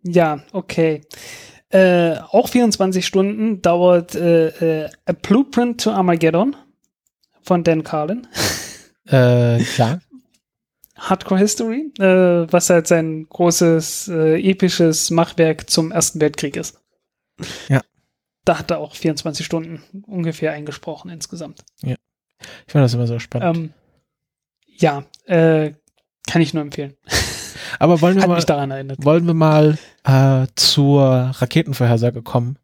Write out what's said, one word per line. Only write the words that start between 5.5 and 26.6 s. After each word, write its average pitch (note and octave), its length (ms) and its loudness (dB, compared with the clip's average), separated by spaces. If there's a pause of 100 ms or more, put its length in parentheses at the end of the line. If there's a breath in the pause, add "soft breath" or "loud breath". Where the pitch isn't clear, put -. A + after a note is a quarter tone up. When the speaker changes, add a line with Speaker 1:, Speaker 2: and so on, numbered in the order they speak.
Speaker 1:
to A3 100 0
Armageddon F3 640 0 (880)
von F3 220 0
Dan E3 200 0
Carlin. E3 440 -6 (840 loud breath)
Speaker 2:
Äh, B2 500 4 (140)
ja. B2+ 240 0 (960)
Speaker 1:
Hardcore F#3 440 -2
History, A3+ 600 -2
äh, F#3 500 4
was F3 200 2
halt E3+ 180 4
sein D#3+ 400 0
großes, E3 800 0
äh, D#3+ 420 0
episches F3 600 0
Machwerk E3 600 0
zum E3 220 0
Ersten E3 300 -2
Weltkrieg D3 340 -2
ist. - 240 -12 (880 loud breath)
Speaker 2:
Ja. C3+ 140 0 (640)
Speaker 1:
Da D#3+ 140 0
hat E3+ 120 -8
er E3 60 -2
auch D3+ 180 -12
vierundzwanzig D#3+ 500 -6
Stunden E3 360 -8 (240)
ungefähr E3 480 -6
eingesprochen D3+ 560 -14
insgesamt. D#3+ 560 -16 (160)
Speaker 2:
Ja. C3 140 -6 (720 loud breath)
Ich - 40 -20
fand C#3+ 140 4
das A#2+ 80 0
immer A#2+ 140 -2
so A#2 120 -6
spannend. E3 380 -4
Speaker 1:
Ähm, D#3 160 -10 (1040)
ja, C#3+ 260 0 (220)
äh, D#3+ 480 2 (560)
kann E3 120 2
ich D3 120 0
nur D#3 80 -4